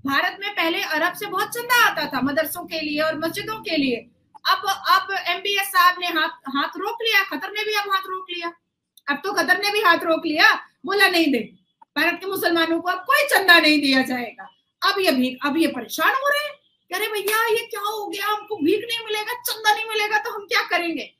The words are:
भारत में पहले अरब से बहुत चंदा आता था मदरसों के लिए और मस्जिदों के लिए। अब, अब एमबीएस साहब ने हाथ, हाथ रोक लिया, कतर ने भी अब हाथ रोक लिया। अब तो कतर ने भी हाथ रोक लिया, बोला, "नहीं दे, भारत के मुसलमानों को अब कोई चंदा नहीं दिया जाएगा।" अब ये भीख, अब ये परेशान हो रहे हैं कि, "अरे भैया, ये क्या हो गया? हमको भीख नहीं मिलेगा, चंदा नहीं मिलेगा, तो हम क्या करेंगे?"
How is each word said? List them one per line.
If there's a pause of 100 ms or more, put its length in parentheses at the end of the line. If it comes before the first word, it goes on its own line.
भारत
में
पहले
अरब
से
बहुत
चंदा
आता
था
मदरसों
के
लिए
और
मस्जिदों
के
लिए। (540)
अब, (220)
अब (120)
एमबीएस
साहब
ने
हाथ, (180)
हाथ
रोक
लिया,
कतर
ने
भी
अब
हाथ
रोक
लिया। (580)
अब
तो
कतर
ने
भी
हाथ
रोक
लिया, (320)
बोला,
"नहीं
दे, (560)
भारत
के
मुसलमानों
को
अब
कोई
चंदा
नहीं
दिया
जाएगा।" (340)
अब
ये
भीख,
अब
ये
परेशान
हो
रहे
हैं (380)
कि,
"अरे
भैया,
ये
क्या
हो
गया?
हमको
भीख
नहीं
मिलेगा,
चंदा
नहीं
मिलेगा,
तो
हम
क्या
करेंगे?"